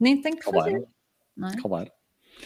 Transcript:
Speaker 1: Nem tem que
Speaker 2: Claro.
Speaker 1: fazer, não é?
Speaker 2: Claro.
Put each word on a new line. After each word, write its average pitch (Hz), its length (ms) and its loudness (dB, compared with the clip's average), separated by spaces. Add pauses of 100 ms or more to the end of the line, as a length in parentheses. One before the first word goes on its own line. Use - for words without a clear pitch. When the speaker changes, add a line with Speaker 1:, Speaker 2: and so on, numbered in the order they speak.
Speaker 1:
Nem 269 220 6
tem 320 140 -2
que - 80 -10
Speaker 2:
Claro. - 280 2
Speaker 1:
fazer, - 140 -4 (500)
não - 120 -8
é? 190 140 -10
Speaker 2:
Claro. 92 280 -6 (560)